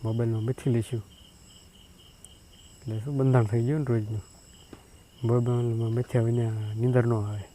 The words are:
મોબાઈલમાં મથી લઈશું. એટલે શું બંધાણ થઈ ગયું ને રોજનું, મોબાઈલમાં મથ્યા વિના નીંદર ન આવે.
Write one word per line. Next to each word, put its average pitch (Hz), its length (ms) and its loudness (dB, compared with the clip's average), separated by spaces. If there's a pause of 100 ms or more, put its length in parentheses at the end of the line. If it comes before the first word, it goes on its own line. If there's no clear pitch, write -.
મોબાઈલમાં 113 440 -2
મથી 127 260 -2
લઈશું. 113 300 -2 (1700)
એટલે 110 300 -8
શું 143 140 -6
બંધાણ 127 340 4
થઈ 117 160 2
ગયું 151 160 0
ને 127 80 -4
રોજનું, 110 320 -2 (1000)
મોબાઈલમાં 117 760 0
મથ્યા 123 300 0
વિના 117 260 0 (260)
નીંદર 123 280 4
ન 117 60 2
આવે. 104 420 -4